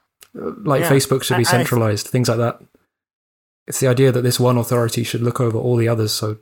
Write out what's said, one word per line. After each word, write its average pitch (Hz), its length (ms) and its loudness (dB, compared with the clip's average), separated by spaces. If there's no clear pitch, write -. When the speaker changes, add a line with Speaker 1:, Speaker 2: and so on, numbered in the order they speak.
Speaker 1:
like - 480 -4
Speaker 2:
Yeah. 170 100 2
Speaker 1:
Facebook 135 320 2
should 123 140 0
be 120 80 2
Speaker 2:
I, - 40 0
I 123 80 2
Speaker 1:
centralized, 113 500 0
things 123 220 0
like 117 80 0
that. 117 240 -4
It's - 140 -8
the 135 80 0
idea 127 240 4
that 123 100 0
this 123 180 0
one 123 180 4
authority 120 460 0
should - 180 -4
look 120 200 -2
over 113 160 0
all 123 180 0
the 113 120 2
others, 113 260 0
so 107 280 -6